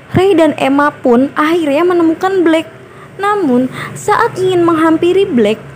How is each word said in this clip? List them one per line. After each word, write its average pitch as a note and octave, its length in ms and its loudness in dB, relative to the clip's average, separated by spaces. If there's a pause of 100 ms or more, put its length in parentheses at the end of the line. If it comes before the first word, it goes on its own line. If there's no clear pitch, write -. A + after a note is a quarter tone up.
(140)
Ray F#4 240 2
dan D#4 160 2
Emma C#4+ 400 0
pun C4 400 0
akhirnya D4+ 480 0
menemukan F4 640 0
Black. D#4+ 240 0 (480)
Namun, F#4 480 0 (300)
saat - 420 -2
ingin F#4 240 0
menghampiri E4 640 2
Black, A3 320 0 (180)